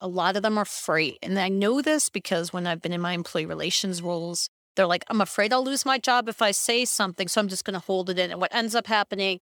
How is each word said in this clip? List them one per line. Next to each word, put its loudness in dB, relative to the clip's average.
a -6
lot 0
of -2
them 2
are 2
afraid. -2
And -2
I 0
know 2
this 2
because -2
when -4
I've -2
been -2
in -2
my -2
employee -4
relations -2
roles, -4
they're 6
like, 0
"I'm 2
afraid 0
I'll 4
lose -2
my 4
job 2
if -4
I 6
say 2
something, -2
so 2
I'm 2
just -6
gonna -4
hold 0
it -2
in." 0
And -8
what 0
ends 0
up 0
happening, 0